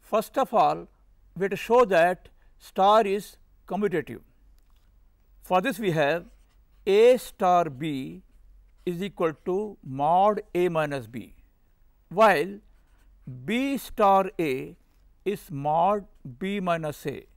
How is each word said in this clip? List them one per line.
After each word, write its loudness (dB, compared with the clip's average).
First -4
of -2
all, 2
we -4
have -2
to -6
show 4
that 2
star 2
is -6
commutative. -4
For 0
this, -4
we -2
have 0
A 6
star 0
B -8
is -6
equal -2
to -4
mod 0
A 2
minus -4
B, -16
while 2
B -2
star 2
A -4
is -6
mod 0
B -6
minus -4
A. -10